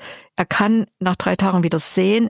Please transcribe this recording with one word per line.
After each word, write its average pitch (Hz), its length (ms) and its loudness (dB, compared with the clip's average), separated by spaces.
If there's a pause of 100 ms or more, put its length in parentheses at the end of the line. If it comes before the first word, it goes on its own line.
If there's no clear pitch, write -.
(360)
er 180 80 0
kann 214 400 0 (140)
nach 180 180 -2
drei 185 180 -2
Tagen 185 280 2
wieder 165 160 0
sehen, 208 520 0